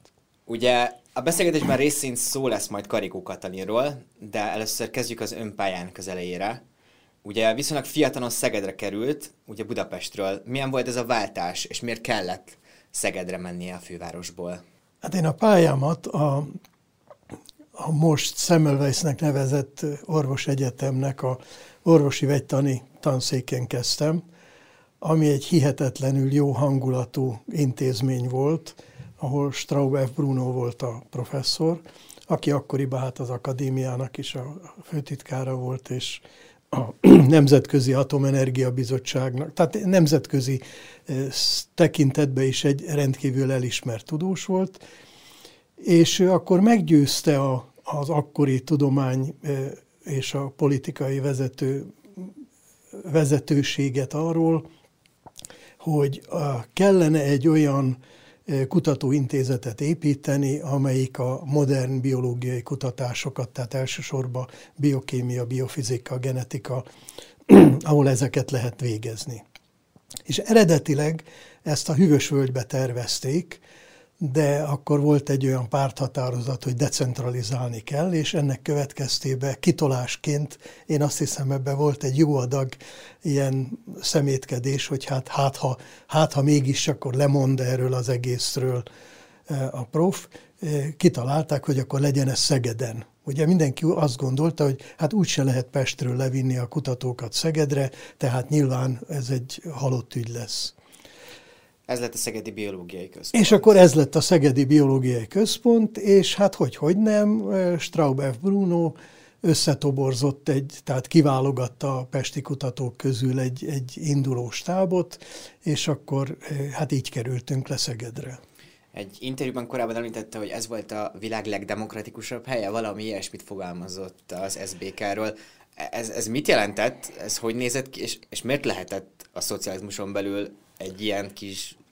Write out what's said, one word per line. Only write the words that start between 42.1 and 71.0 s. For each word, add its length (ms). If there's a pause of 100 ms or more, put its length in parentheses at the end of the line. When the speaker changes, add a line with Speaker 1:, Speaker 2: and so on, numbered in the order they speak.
Speaker 2:
is 180
egy 220
rendkívül 680
elismert 540
tudós 400
volt, 400 (920)
és 440
ő 120
akkor 280
meggyőzte 800
a, 340 (100)
az 260
akkori 500
tudomány, 840
eh, 300 (320)
és 300
a 220
politikai 640
vezető, 760 (1160)
vezetőséget 1000
arról, 560 (1080)
hogy, 520
ah, 340 (100)
kellene 500
egy 240
olyan, 500 (480)
eh, 200
kutatóintézetet 1160
építeni, 800
amelyik 600
a 260
modern 560
biológiai 600
kutatásokat, 880
tehát 240
elsősorban 720 (280)
biokémia, 720
biofizika, 720
genetika, 640 (640)
<clears throat> 80 (360)
ahol 200
ezeket 420
lehet 300
végezni. 640 (800)
És 140
eredetileg 840 (400)